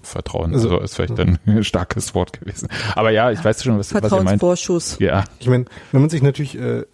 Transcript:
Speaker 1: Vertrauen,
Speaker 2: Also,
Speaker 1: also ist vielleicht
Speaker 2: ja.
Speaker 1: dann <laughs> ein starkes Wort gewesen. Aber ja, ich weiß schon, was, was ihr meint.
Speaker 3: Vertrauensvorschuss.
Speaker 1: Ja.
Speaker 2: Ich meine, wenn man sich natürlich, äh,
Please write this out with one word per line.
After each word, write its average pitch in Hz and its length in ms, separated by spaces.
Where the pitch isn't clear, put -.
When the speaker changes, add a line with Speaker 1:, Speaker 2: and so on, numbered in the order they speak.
Speaker 1:
Vertrauen, - 540
Speaker 2:
Also, 113 160
Speaker 1:
also 87 120
ist - 120
vielleicht 92 240
Speaker 2:
ja. 87 60
Speaker 1:
dann 90 160
<laughs> - 40
ein 104 180
starkes - 520
Wort 92 240
gewesen. - 280
Aber 110 160
ja, 113 180
ich 117 160
weiß 113 180
schon, 117 140
was, - 160
was - 20
ihr 202 60
meint. 107 80
Speaker 3:
Vertrauensvorschuss. 180 880
Speaker 1:
Ja. 95 260
Speaker 2:
Ich 123 100
meine, 123 160
wenn 135 100
man 156 80
sich 156 140
natürlich, 139 340
äh, 120 360